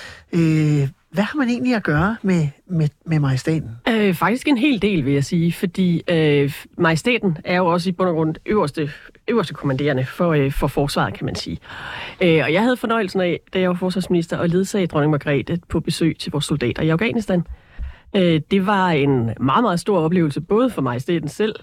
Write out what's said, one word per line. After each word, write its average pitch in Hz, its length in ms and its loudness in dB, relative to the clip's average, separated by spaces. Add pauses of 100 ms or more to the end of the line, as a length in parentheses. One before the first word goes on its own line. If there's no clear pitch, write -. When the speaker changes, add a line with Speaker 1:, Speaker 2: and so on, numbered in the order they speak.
(340)
Speaker 1:
Øh, 156 540 2 (240)
hvad 190 120 0
har 294 140 -6
man 254 120 2
egentlig 247 260 0
at 196 80 -2
gøre 175 380 2
med, 175 260 2 (220)
med, 160 200 0 (160)
med 160 140 2
majestaten? 135 520 0 (180)
Speaker 2:
Øh, 208 240 2
faktisk 190 340 -2
en 285 100 4
hel 240 240 2
del, 190 240 0
vil 139 80 0
jeg 139 100 2
sige, 170 300 0
fordi, 175 560 0
øh, 147 440 2 (240)
majestaten 170 680 2
er 180 120 0
jo 185 80 2
også 175 240 0
i - 20 0
bund 185 180 0
og 160 60 0
grund 160 200 0 (100)
øverste, 156 460 -2 (360)
øverste 208 260 0
kommanderende 139 520 -2
for, 175 240 -2
øh, 143 220 2
for - 160 -2
forsvaret, 143 460 -2
kan - 120 -8
man - 100 -4
sige. - 220 -8 (640)
Øh, 165 220 4
og 143 100 2
jeg 190 80 2
havde 247 160 2
fornøjelsen 220 440 -2
af, 175 180 0 (140)
da 190 60 0
jeg 185 100 2
var 180 60 0
forsvarsminister, 180 600 -2
at 170 120 0
ledsage 185 380 0
dronning 151 240 2
Margrethe 151 480 -2 (100)
på 165 100 -2
besøg 160 400 0
til - 120 -8
vores 147 140 -4
soldater - 380 -2
i 160 60 2
Afghanistan. 196 540 0 (720)
Øh, 170 260 4 (100)
det 196 140 2
var 190 240 2
en 135 500 2
meget, 143 240 2
meget 180 160 2
stor 196 200 0
oplevelse, 160 420 0
både 233 280 2
for 165 120 -6
majestæten 139 480 -2
selv, - 340 -4